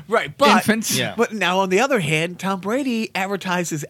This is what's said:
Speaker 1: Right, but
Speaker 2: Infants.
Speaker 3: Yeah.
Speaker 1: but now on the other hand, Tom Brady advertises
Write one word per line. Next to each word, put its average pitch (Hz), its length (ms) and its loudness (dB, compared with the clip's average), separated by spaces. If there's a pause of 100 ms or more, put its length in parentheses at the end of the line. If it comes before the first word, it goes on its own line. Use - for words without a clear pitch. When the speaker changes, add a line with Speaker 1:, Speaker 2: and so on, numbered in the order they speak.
Speaker 1:
Right, 190 280 -2
but 285 120 4
Speaker 2:
Infants. 208 480 2
Speaker 3:
Yeah. 117 200 -2
Speaker 1:
but 226 160 0
now 185 280 0
on 190 80 2
the 185 120 4
other 269 200 2
hand, 160 400 0
Tom 190 200 -4
Brady 226 540 -2
advertises 180 760 -4